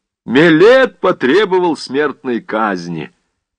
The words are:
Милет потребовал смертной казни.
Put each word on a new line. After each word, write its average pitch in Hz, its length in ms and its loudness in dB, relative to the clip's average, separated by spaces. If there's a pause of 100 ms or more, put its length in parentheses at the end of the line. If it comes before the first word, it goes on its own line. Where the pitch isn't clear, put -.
(240)
Милет 175 760 4
потребовал 180 760 0
смертной 127 640 -6
казни. 90 720 -6 (480)